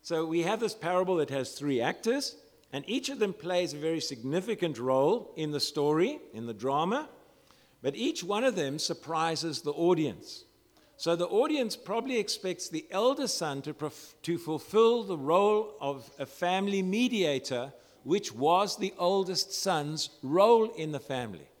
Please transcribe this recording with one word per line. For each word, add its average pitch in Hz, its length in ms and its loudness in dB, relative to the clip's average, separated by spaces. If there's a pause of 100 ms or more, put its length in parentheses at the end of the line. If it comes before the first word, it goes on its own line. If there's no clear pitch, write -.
So 165 180 0
we 160 180 2
have 214 180 0
this 220 120 -2
parable 180 440 2
that 143 140 2
has 135 200 -4
three 139 300 0
actors, 226 560 -2 (360)
and 139 140 -8
each 262 220 -4
of 269 100 -8
them 202 140 0
plays 175 420 -2
a - 20 -10
very 160 220 -2
significant 151 800 -2
role 135 560 2
in 156 160 -4
the 147 80 -2
story, 156 600 2 (120)
in 110 140 -10
the 113 80 -8
drama, 156 540 0 (720)
but 139 140 -2
each 269 260 -4
one 202 220 -2
of 247 100 2
them 151 240 -2
surprises 160 840 -2
the 147 100 -4
audience. 160 720 0 (520)
So 170 200 0
the 175 100 -2
audience 247 480 2
probably 233 440 -4
expects - 500 -4
the 156 240 -8
elder 247 340 2
son 139 360 -4
to 151 120 -8
prof-, - 480 -10
to 170 160 -2
fulfill 220 640 2
the 190 160 -4
role 202 640 4
of 139 280 -6 (120)
a 139 40 -4
family 190 580 0
mediator, 175 880 0 (320)
which 185 280 0
was 165 440 2
the 190 220 -4
oldest 185 540 0
son's 156 580 -2 (120)
role 220 540 6
in 156 160 -6
the 139 80 -6
family. 110 480 -6 (120)